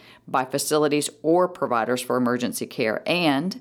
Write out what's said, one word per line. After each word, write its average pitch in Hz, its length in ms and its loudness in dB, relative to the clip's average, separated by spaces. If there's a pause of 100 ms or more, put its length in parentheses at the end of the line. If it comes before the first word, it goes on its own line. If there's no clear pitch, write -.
(260)
by 131 180 0
facilities 147 640 0 (140)
or 175 260 4
providers 120 520 -2
for 123 160 -2
emergency 123 500 0
care. 110 400 -2
And 165 540 0